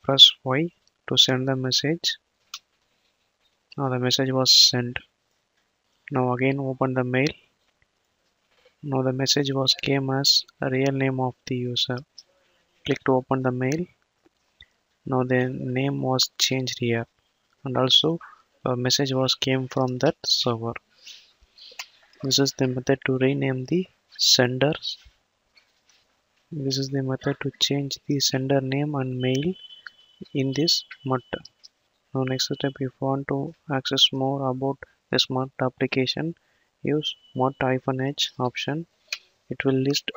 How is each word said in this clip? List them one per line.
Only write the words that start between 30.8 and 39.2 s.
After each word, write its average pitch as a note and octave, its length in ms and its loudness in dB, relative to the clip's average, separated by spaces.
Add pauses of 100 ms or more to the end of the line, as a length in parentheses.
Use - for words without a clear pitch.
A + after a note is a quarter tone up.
mut. C3 160 0 (960)
Now C3 80 0
next C3 220 -2
step, C#3 340 -4
if - 20 -8
you C3 180 -4
want C3+ 280 -2
to C#3+ 260 -4 (180)
access C3+ 400 2
more C3+ 380 0
about C3+ 300 -2 (320)
this - 180 2
mut C3 200 -2 (120)
application, C3+ 720 0 (480)
use D3 340 -2 (200)
mut C3 260 2
hyphen C3 400 0
H C#3 380 -2
option. C#3+ 480 -4 (640)